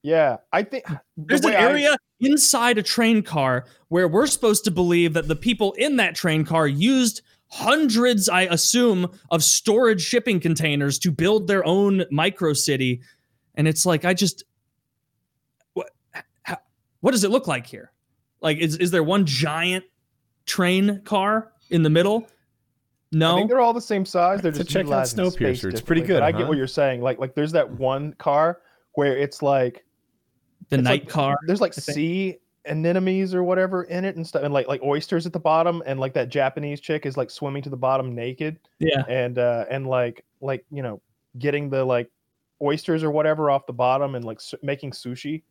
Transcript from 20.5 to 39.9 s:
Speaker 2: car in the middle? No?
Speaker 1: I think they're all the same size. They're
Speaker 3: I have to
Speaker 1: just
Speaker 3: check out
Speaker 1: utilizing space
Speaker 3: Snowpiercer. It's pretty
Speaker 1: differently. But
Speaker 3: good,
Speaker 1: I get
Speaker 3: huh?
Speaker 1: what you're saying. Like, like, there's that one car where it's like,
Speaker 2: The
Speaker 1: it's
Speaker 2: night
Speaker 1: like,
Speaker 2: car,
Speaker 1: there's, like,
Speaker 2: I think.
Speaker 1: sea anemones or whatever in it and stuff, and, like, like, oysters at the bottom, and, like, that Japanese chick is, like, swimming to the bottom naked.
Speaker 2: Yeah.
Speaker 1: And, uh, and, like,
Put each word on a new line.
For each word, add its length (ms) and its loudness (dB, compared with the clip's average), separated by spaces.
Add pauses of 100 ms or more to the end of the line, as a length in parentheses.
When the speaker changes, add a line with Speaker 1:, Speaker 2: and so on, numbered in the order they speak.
Speaker 2:
car 480 -2 (180)
in 140 2
the 60 4
middle? 380 2 (840)
No? 220 2
Speaker 1:
I 60 2
think 100 0
they're 120 4
all 120 4
the 80 -4
same 240 -2
size. 360 0
They're 100 0
Speaker 3:
I 60 -6
have 0 -
to 60 -4
Speaker 1:
just 100 -8
Speaker 3:
check 120 2
out 220 0
Speaker 1:
utilizing 240 0
space 300 -2
Speaker 3:
Snowpiercer. 100 -4
It's 100 -4
pretty 200 2
Speaker 1:
differently. 0 -
But 60 -4
Speaker 3:
good, 160 4
Speaker 1:
I 80 4
get 100 -2
Speaker 3:
huh? 60 0
Speaker 1:
what 100 0
you're 100 -2
saying. 340 0
Like, 180 -2
like, 160 -6
there's 180 -2
that 180 2
one 420 -4
car 460 0 (340)
where 240 2
it's 240 -4
like, 440 0 (840)
Speaker 2:
The 80 0
Speaker 1:
it's 60 2
Speaker 2:
night 220 2
Speaker 1:
like, 40 -20
Speaker 2:
car, 280 0 (100)
Speaker 1:
there's, 140 0
like, 100 0
Speaker 2:
I 100 -12
think. 140 -8
Speaker 1:
sea 420 -2 (280)
anemones 680 0
or 120 0
whatever 400 0
in 180 -6
it 140 -6
and 100 -8
stuff, 160 -4
and, 100 -2
like, 140 0
like, 160 -4
oysters 420 -2
at 60 -8
the 80 -8
bottom, 460 2
and, 160 -6
like, 140 -4
that 140 0
Japanese 520 -2
chick 240 -6
is, 100 -6
like, 160 -4
swimming 320 -8
to 60 -12
the 80 -10
bottom 360 -2
naked. 460 -8 (200)
Speaker 2:
Yeah. 280 0
Speaker 1:
And, 320 -2
uh, 300 0
and, 180 -6
like, 380 -2 (160)